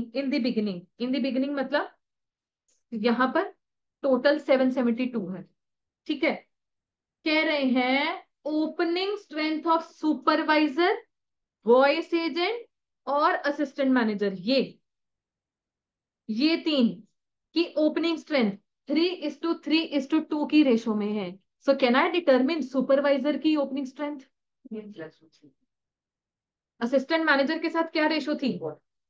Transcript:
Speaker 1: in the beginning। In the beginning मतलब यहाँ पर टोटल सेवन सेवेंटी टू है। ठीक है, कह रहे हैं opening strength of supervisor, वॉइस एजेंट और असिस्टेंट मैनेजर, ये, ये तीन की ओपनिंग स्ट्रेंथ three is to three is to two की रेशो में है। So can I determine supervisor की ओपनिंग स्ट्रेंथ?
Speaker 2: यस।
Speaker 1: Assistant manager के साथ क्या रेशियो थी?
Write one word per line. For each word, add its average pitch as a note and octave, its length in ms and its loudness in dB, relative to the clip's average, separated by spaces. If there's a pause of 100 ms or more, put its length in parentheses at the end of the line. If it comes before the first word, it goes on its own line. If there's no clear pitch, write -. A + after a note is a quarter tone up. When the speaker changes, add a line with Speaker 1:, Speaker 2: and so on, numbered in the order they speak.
(140)
Speaker 1:
in C4+ 160 -4
the C#4+ 120 0
beginning। G#3 400 -2 (180)
In B3+ 160 -2
the A#3+ 60 -2
beginning C4+ 340 -2
मतलब C#4 400 -4 (960)
यहाँ A#3 440 0
पर G4 180 -2 (500)
टोटल C#4+ 360 4
सेवन C4 320 2
सेवेंटी A#3+ 360 0
टू A3+ 220 -6
है। F3+ 120 -10 (680)
ठीक D4 160 -6
है, C4+ 100 2 (920)
कह D#4 200 0
रहे D4+ 260 0
हैं C4+ 520 0 (240)
opening E4+ 720 -2
strength D#4 560 -4
of E4 200 -2
supervisor, D#4 960 2 (720)
वॉइस C#4 480 4
एजेंट E4+ 520 -2 (420)
और D4 260 2
असिस्टेंट C#4+ 600 -2
मैनेजर, G#3 400 0
ये, G3+ 460 -2 (1500)
ये D4 300 0
तीन C4 340 2 (600)
की E4 100 2 (140)
ओपनिंग D#4 380 0
स्ट्रेंथ B3+ 340 0 (380)
three D#4+ 200 2 (180)
is - 140 -10
to E4 240 -2
three D#4+ 180 0 (140)
is C4+ 100 -2
to D#4+ 220 0
two D4 220 -4
की D4+ 120 6
रेशो A3+ 320 2
में G#3 180 -4
है। G#3 140 -6 (400)
So C4+ 120 4
can B3 160 4
I D#4 160 4
determine D4+ 600 2
supervisor C#4 680 2
की D#4 160 2
ओपनिंग C4+ 300 -2
स्ट्रेंथ? D4 320 -8 (540)
Speaker 2:
यस। G#3 460 -14 (1600)
Speaker 1:
Assistant C#4 440 0
manager C#4+ 340 2
के E4 100 -4
साथ E4 140 0
क्या D#4 240 0
रेशियो D4 280 -2
थी? G3+ 240 -4 (500)